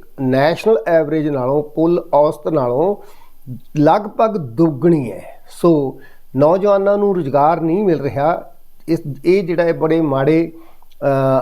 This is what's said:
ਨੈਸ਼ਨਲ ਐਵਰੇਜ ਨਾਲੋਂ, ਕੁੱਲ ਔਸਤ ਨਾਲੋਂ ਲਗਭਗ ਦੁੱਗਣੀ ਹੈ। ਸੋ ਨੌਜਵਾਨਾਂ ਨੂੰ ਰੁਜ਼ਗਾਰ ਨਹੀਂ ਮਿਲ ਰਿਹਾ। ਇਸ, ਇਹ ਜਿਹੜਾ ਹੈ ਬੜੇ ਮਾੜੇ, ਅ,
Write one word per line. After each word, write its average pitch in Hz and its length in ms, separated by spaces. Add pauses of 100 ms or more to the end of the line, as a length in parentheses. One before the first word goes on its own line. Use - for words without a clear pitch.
(200)
ਨੈਸ਼ਨਲ 147 580 (100)
ਐਵਰੇਜ 156 400
ਨਾਲੋਂ, 139 340
ਕੁੱਲ 170 520
ਔਸਤ 151 340
ਨਾਲੋਂ 151 480 (840)
ਲਗਭਗ 208 580
ਦੁੱਗਣੀ 147 760
ਹੈ। - 360
ਸੋ 151 520 (360)
ਨੌਜਵਾਨਾਂ 196 640
ਨੂੰ 202 160
ਰੁਜ਼ਗਾਰ 151 460
ਨਹੀਂ 165 240
ਮਿਲ 160 160
ਰਿਹਾ। 139 540 (340)
ਇਸ, 160 140 (220)
ਇਹ 185 180
ਜਿਹੜਾ 170 200
ਹੈ 170 100
ਬੜੇ 160 280
ਮਾੜੇ, 156 520 (500)
ਅ, 139 40 (360)